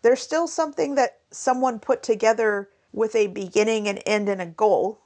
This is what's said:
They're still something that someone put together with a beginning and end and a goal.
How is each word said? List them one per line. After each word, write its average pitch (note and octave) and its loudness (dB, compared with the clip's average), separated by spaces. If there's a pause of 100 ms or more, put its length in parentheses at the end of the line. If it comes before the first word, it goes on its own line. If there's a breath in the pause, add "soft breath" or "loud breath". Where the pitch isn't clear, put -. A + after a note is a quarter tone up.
They're A#3+ 4
still D#4+ -4
something C#4+ -4
that C4 0 (120)
someone B3+ -2
put - -2
together A3 0 (220 soft breath)
with A3 -4
a G#3+ 2
beginning G#3 0
and G3 -4
end G#3 0
and G3 -2
a F3 -6
goal. F#3+ 2